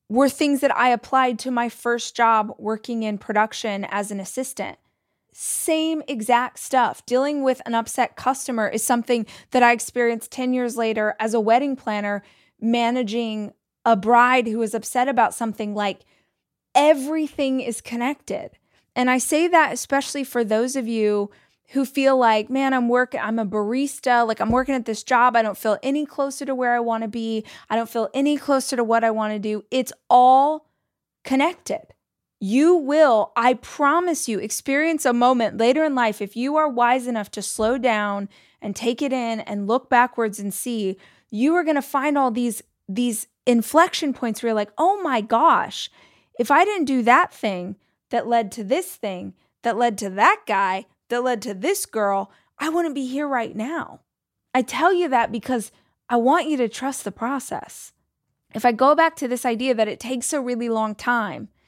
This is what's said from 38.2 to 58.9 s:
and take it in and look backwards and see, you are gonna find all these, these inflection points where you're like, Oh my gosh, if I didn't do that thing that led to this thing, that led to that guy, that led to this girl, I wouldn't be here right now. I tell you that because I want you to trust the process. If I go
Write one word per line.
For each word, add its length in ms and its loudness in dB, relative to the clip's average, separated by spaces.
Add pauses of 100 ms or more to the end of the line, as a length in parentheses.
and 120 -8
take 280 -4
it 100 -2
in 300 -4
and 260 -6
look 220 0
backwards 500 0
and 140 -6
see, 420 -4 (340)
you 260 2
are 100 2
gonna 160 0
find 360 -2
all 140 2
these, 320 -4 (240)
these 400 -2 (180)
inflection 680 2
points 280 -6
where 80 -2
you're 60 0
like, 220 -2
Oh 240 2
my 180 -2
gosh, 720 2 (480)
if 100 -2
I 140 6
didn't 220 0
do 180 0
that 300 4
thing 420 -6 (340)
that 160 -2
led 280 0
to 100 -10
this 320 -2
thing, 380 -10 (300)
that 140 -2
led 200 0
to 140 -6
that 360 2
guy, 380 0 (240)
that 140 -2
led 200 0
to 100 -8
this 320 -2
girl, 460 -2 (260)
I 120 -4
wouldn't 260 -2
be 120 -4
here 200 -4
right 280 -4
now. 460 -8 (520)
I 80 2
tell 320 2
you 160 0
that 220 0
because 400 -4 (360)
I 80 -2
want 320 2
you 100 0
to 120 0
trust 340 -8
the 80 -8
process. 800 -8 (640)
If 100 0
I 60 4
go 240 4